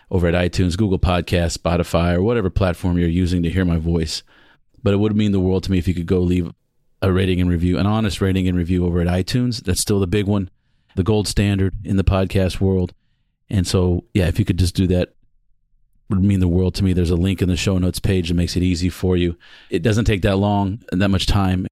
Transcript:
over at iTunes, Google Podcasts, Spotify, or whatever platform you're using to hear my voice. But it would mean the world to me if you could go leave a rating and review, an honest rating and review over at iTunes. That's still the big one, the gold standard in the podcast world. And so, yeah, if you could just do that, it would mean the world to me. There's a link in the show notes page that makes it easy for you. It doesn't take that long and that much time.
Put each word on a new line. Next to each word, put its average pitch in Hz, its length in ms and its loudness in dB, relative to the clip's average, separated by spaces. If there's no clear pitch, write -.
over 87 180 2
at 85 60 2
iTunes, 90 420 0
Google 95 220 0
Podcasts, 87 580 0
Spotify, 85 580 0
or 90 80 0
whatever 107 280 0
platform 90 480 0
you're 87 100 2
using 87 340 0
to 85 80 -2
hear 92 140 0
my 85 140 0
voice. 80 440 -2
But 101 120 2
it - 20 2
would 104 180 0
mean 104 180 2
the 98 80 2
world 92 240 0
to 95 60 -2
me 95 80 2
if 87 80 -2
you 90 80 0
could 85 120 -6
go 90 140 2
leave 90 300 0
a 95 100 2
rating 92 280 0
and 90 100 2
review, 87 280 0
an 98 80 0
honest 107 340 -2
rating 92 280 0
and 90 80 0
review 90 300 0
over 87 140 0
at 85 60 0
iTunes. 110 560 -2
That's - 180 -2
still 101 200 0
the 98 60 0
big 98 200 -2
one, 101 240 -2
the 95 60 0
gold 104 260 0
standard 98 460 0
in 98 120 -2
the 92 80 2
podcast 95 560 0
world. 95 340 0
And 92 160 0
so, 90 380 0
yeah, 92 120 2
if 82 120 -2
you 110 80 2
could 90 120 0
just 90 160 2
do 95 120 2
that, 90 160 2
it - 120 -6
would 95 160 0
mean 101 160 2
the 90 80 2
world 90 280 0
to 104 80 -2
me. 92 100 2
There's 87 160 0
a 90 60 0
link 92 260 0
in 90 60 0
the 90 80 0
show 95 200 0
notes 90 240 -2
page 92 280 0
that 90 60 0
makes 87 220 -2
it 87 60 0
easy 90 260 0
for 92 300 -2
you. 87 180 -2
It 95 140 -4
doesn't 113 240 0
take 101 160 0
that 101 140 2
long 101 540 0
and 90 120 0
that 101 80 2
much 95 160 0
time. 92 460 0